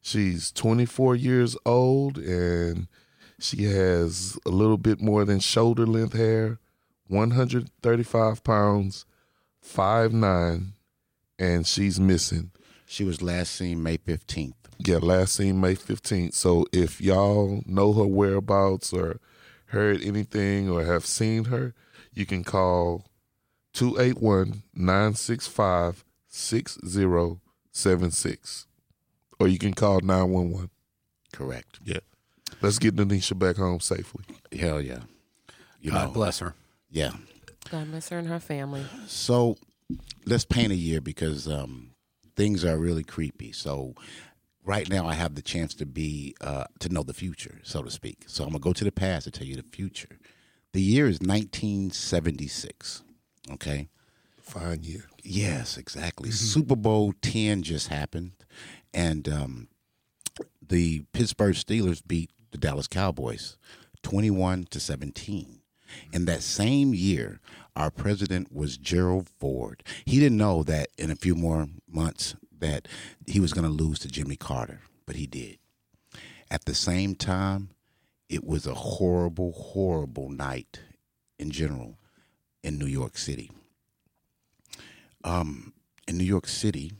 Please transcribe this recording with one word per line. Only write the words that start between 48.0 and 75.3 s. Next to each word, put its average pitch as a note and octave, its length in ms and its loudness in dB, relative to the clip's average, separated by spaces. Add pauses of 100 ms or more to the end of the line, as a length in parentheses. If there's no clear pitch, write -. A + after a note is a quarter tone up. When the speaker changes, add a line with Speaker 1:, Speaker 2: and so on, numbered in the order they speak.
Speaker 2:
So - 160 -8
I'm C#2 80 -6
gonna D#2 80 -6
go F2+ 140 0
to - 120 -2
the G2+ 60 2
past F#2 340 -2
to - 60 -12
tell - 160 -12
you C2+ 80 -10
the B1+ 80 -10
future. - 560 -12 (540)
The F#2+ 100 2
year B2 260 6
is F2+ 140 0
nineteen G2 720 -2
seventy-six. - 1120 -4 (480)
Okay. C#2+ 360 -6 (540)
Speaker 1:
Fine E2+ 400 -8
year. D#2+ 220 -12 (180)
Speaker 2:
Yes, F#2 540 -4
exactly. E2+ 540 -8
Speaker 3:
Mm-hmm. A2 160 -2
Speaker 2:
Super C3+ 300 2
Bowl G#2+ 440 4
ten G#2+ 420 0
just D2+ 260 -4
happened, D#2+ 440 -6 (640)
and, D#2+ 340 -2
um, C2+ 400 -6 (1000)
the E2 340 0 (120)
Pittsburgh G#2 420 2
Steelers G2 520 -2
beat E2+ 240 -2 (200)
the - 80 -12
Dallas C#2 300 -2
Cowboys C#2+ 680 -4 (460)
twenty-one F#2 680 0
to - 100 -10
seventeen. D2 800 -10 (520)
In F2 140 0
that E2 160 -2
same C3+ 520 2
year, D2+ 460 -2 (340)
our D2+ 160 -2
president F#2+ 640 -4
was C#2 240 -6
Gerald F2+ 640 0
Ford. B1+ 440 -6 (220)
He B2 160 4
didn't C3+ 160 6
know G2 280 4
that D2+ 240 -2 (100)
in D#2 120 -4
a D2+ 60 -4
few F2+ 180 0
more D#2+ 320 0 (240)
months E2 440 -4 (240)
that D2 280 -4 (400)
he G2 140 2
was E2+ 140 2
gonna E2 140 0
lose D2+ 320 0
to C#2 80 -12
Jimmy C#2 280 -8
Carter, - 440 -8 (260)
but C#2 100 -10
he C2+ 100 -6
did. B1 320 -14 (920)